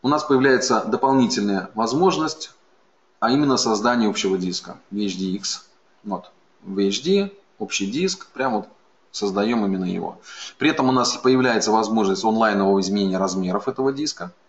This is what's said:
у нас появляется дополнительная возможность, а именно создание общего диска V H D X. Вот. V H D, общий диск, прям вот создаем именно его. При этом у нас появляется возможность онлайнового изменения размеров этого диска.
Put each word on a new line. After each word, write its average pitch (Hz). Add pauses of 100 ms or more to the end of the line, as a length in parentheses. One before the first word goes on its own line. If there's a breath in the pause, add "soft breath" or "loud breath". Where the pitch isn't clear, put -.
у 127
нас 147
появляется 127
дополнительная 107
возможность, 151 (680)
а 113
именно 139
создание 113
общего 95
диска 90 (120)
V 104
H 90
D 95 (120)
X. - (380)
Вот. 98 (320)
V 98
H 98
D, 196 (260)
общий 101
диск, 175
прям 131
вот 98 (420)
создаем 104
именно 95
его. 90 (400 loud breath)
При 147
этом 139
у -
нас 123
появляется 123
возможность 107
онлайнового 104
изменения 95
размеров 95
этого 135
диска. 151 (160)